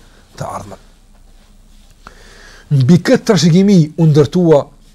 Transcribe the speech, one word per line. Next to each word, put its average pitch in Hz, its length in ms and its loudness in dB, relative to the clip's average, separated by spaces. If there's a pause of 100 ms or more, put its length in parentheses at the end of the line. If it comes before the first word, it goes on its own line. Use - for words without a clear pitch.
(400)
të - 80 -12
ardhmen. 98 320 -18 (1900)
Mbi 143 320 2
këtë - 260 -2
trashëgimi 185 520 2 (180)
u 170 120 0
ndërtua 156 500 0 (360)